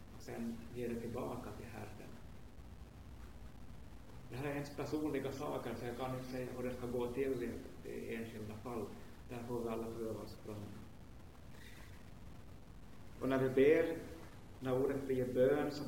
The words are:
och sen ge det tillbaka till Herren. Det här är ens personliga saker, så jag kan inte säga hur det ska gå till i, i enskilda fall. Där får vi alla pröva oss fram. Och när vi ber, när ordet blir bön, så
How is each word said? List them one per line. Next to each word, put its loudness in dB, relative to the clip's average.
och -10
sen -2
ge 0
det 0
tillbaka -2
till -8
Herren. -8
Det -6
här -2
är 0
ens -2
personliga 2
saker, -2
så -4
jag -2
kan 0
inte -4
säga 0
hur 0
det -2
ska -2
gå 2
till 2
i, 0
i -4
enskilda -4
fall. -2
Där -4
får 0
vi 0
alla 0
pröva -2
oss -8
fram. -4
Och 2
när 6
vi 6
ber, 10
när 4
ordet 2
blir 4
bön, 8
så -2